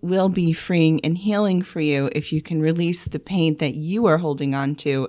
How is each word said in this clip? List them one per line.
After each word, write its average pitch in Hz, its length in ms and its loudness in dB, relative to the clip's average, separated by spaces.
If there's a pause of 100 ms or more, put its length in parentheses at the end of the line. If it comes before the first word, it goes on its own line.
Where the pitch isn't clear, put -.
will 185 280 2
be 175 220 2
freeing 160 520 2
and 165 140 0
healing 196 460 2
for - 160 -8
you 143 320 2
if - 220 -4
you 151 80 0
can 160 180 -4
release 170 460 0
the - 140 -6
pain 160 380 0
that 151 180 -2
you 180 300 -2
are 160 120 6
holding 147 380 -2
on 139 220 -2
to 135 320 -2